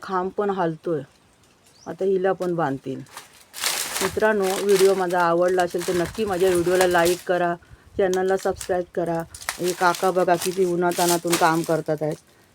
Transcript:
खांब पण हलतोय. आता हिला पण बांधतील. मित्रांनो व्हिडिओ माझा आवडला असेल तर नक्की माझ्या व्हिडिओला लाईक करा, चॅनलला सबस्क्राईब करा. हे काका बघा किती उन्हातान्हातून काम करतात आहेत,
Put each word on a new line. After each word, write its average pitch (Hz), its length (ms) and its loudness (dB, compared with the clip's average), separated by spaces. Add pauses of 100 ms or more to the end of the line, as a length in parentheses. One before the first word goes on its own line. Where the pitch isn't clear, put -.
खांब 185 280 -4
पण 202 200 -4
हलतोय. 170 520 -2 (840)
आता 170 180 -6
हिला 190 280 2
पण 180 220 -2
बांधतील. 135 720 -6 (760)
मित्रांनो 208 420 0
व्हिडिओ 190 500 4
माझा 180 260 0
आवडला 175 420 2
असेल 175 260 -4
तर 185 60 0
नक्की 175 300 -2
माझ्या 190 260 2
व्हिडिओला 180 360 2
लाईक 175 400 4
करा, 175 280 0 (440)
चॅनलला 185 380 2
सबस्क्राईब 185 480 -2 (100)
करा. 165 280 -2 (360)
हे 180 140 -4
काका 185 380 2
बघा 180 260 2
किती 185 280 -2
उन्हातान्हातून 175 680 0
काम 165 300 2
करतात 156 380 -2
आहेत, 156 160 -4 (380)